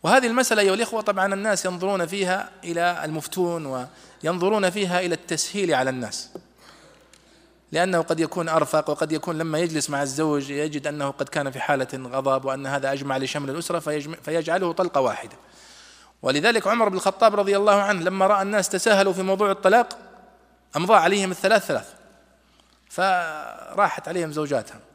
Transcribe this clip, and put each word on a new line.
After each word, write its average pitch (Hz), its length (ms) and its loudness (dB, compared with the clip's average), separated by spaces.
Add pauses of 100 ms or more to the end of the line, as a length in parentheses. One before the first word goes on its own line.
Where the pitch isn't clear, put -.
وهذه 240 240 6
المسألة 233 340 2
أيها 190 120 4
الإخوة 220 280 -2
طبعًا 196 320 0
الناس 196 320 -2
ينظرون 180 400 -2
فيها 185 440 -2 (140)
إلى 170 420 -2
المفتون 156 840 -4 (360)
وينظرون 185 460 2
فيها 180 300 -2
إلى 175 160 -2
التسهيل 175 580 -2
على 131 160 2
الناس، 127 400 -8 (1400)
لأنه 175 300 0
قد 160 180 -2
يكون 165 300 -2
أرفق، 156 400 2
وقد 151 220 -2
يكون 160 260 -4
لما 160 220 -2
يجلس 160 300 -2
مع 143 120 -2
الزوج 143 480 -2
يجد 147 380 -4
أنه 147 220 -4
قد 139 200 -6
كان 139 220 -4
في 131 80 -10
حالة 131 340 0
غضب 131 520 -2
وأن 135 220 -4
هذا 135 240 -2
أجمع 139 260 -4
لشمل 139 320 -4
الأسرة 165 300 -4
فيجم-، 151 440 -6
فيجعله 165 500 0
طلقة 160 280 0
واحدة. - 340 -2 (840)
ولذلك 175 460 2
عمر 220 220 4
بن 185 60 -4
الخطاب 196 400 2
رضي 196 220 2
الله 202 240 6
عنه 196 200 0
لما 190 260 2
رأى 202 140 4
الناس 196 280 0
تساهلوا 196 440 4
في 185 80 -2
موضوع 190 300 2
الطلاق 196 460 4 (800)
أمضى 180 200 4
عليهم 190 360 4
الثلاث 196 340 2
ثلاث، 131 280 -4 (960)
فراحت 170 1200 -2
عليهم 165 240 -4
زوجاتهم 143 480 -4 (160)